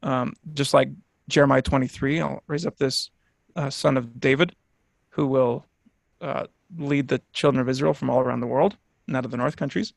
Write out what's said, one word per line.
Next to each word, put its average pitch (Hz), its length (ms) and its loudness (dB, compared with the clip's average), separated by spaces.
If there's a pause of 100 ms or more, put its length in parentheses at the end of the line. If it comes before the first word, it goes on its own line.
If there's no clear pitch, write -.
Um, 127 300 -2 (220)
just 143 180 -2
like 135 180 4 (380)
Jeremiah 139 320 4
twenty-three, 139 600 -2
"I'll 143 260 -6
raise 156 180 -6
up 151 140 -6
this, - 320 -2 (460)
uh, 147 120 -4
son 139 280 0
of 117 240 -6
David 139 360 2 (540)
who 151 160 0
will, 131 400 2 (540)
uh, - 260 -6 (300)
lead 143 320 -2
the 131 120 -2 (120)
children 135 280 2
of 123 80 0
Israel 139 240 0
from 135 160 -4
all 127 120 4
around 123 200 0
the 123 60 -4
world 139 320 2 (280)
and 147 100 -4
out 127 100 -2
of 113 40 -8
the 123 60 -6
north 127 200 -2
countries." 160 400 -4